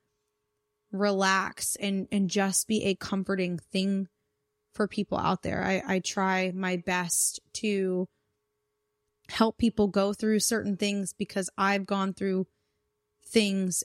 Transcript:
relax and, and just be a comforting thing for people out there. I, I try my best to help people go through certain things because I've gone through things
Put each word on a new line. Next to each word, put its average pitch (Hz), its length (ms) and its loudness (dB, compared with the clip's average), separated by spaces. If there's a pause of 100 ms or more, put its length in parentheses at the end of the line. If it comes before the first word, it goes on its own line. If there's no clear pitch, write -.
(920)
relax 190 840 2
and, 196 340 -2
and 196 180 2
just 196 400 2
be 220 160 0
a 196 100 2
comforting 185 640 -2
thing 196 500 -2 (640)
for 208 160 0
people - 300 -4
out - 240 0
there. - 200 -2
I, 190 240 0
I 190 140 0
try 190 540 0
my 185 220 -2
best 180 640 -2 (140)
to 190 540 0 (1200)
help 220 260 2
people 208 320 2
go 196 240 0
through 214 280 2
certain 208 360 -2
things 202 380 -2
because 196 420 -4
I've 196 300 0
gone 196 260 -2
through 190 340 -2 (800)
things 196 600 2